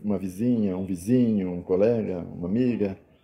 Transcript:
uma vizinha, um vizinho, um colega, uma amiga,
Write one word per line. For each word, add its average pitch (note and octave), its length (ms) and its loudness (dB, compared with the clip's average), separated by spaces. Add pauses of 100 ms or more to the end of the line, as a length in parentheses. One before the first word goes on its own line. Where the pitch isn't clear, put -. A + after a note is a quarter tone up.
uma G#2 140 0
vizinha, G2 580 0
um F#2+ 100 -4
vizinho, G2 680 2
um F2 100 -6
colega, G2 580 2
uma E2+ 280 -8
amiga, G#2 500 0 (260)